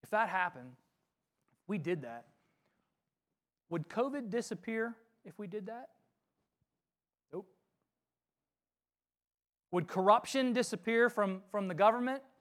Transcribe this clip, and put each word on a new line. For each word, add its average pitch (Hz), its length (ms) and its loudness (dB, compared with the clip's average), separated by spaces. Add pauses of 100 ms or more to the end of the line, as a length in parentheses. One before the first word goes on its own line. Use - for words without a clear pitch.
(140)
That 214 140 2
happened, 170 440 -4 (880)
if - 60 -20
we 208 80 -2
did 160 260 -2
that, 117 220 -12 (1400)
would 165 200 -4
covid 254 420 -2
disappear 226 680 -4 (280)
if - 140 -20
we 208 80 -10
did 196 200 -10
that? 233 240 -14 (1400)
Nope. 185 140 -10 (2250)
Would 175 160 0
corruption 233 640 4
disappear 226 580 2
from, 190 400 -2
from 196 180 -2
the 185 60 -4
government? 247 480 4 (180)